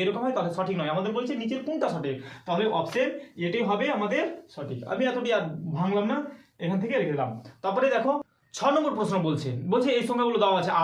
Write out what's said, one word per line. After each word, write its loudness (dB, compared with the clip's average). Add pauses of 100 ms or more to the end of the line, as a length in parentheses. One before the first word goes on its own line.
এরকম 0
হয় 2
তাহলে 0
সঠিক 0
নয়। -2
আমাদের 0
বলছে -2 (100)
নিচের -2
কোনটা 0
সঠিক, -4 (300)
তাহলে 0 (160)
অপশন 0 (380)
এটাই 0
হবে 2 (120)
আমাদের 0 (300)
সঠিক। -8 (140)
আমি 0
এতটি -2
আর 2 (340)
ভাঙলাম 2
না, 0 (480)
এখান 0
থেকে -2
রেখে 0
দিলাম। 0 (320)
তারপরে 2
দেখো 2 (440)
ছ -10
নম্বর 4
প্রশ্ন 0 (120)
বলছে, 0 (240)
বলছে 4 (100)
এই 0
সংখ্যাগুলো 2
দেওয়া 6
আছে 0 (120)